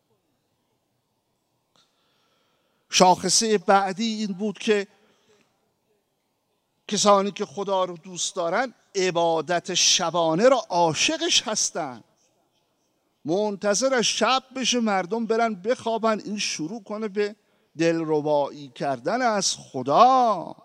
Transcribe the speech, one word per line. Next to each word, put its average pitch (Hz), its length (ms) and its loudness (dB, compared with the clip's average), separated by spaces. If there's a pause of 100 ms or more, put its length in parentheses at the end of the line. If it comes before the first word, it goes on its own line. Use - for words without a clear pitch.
(3000)
شاخصهٔ 190 680 4
بعدی 196 560 0
این 208 200 -4
بود 196 240 -6
که 208 300 -2 (2000)
کسانی 202 440 2
که 202 140 -8
خدا 190 380 -4
رو 180 140 -6
دوست 175 380 -10
دارن، 190 380 -2 (220)
عبادت 170 760 0
شبانه 170 760 2
را 262 200 2
عاشقش 180 760 0
هستن، 160 580 -6 (1200)
منتظر 208 760 0
شب 240 420 0 (120)
بشه، 247 240 -2
مردم 208 460 -2
برن 226 300 0
بخوابن، 220 640 -2
این 208 180 -8
شروع 196 460 -6
کنه 214 240 -8
به 208 280 -4 (420)
دلربایی 151 1000 0
کردن 143 460 -2
از 214 340 0
خدا. 180 1080 2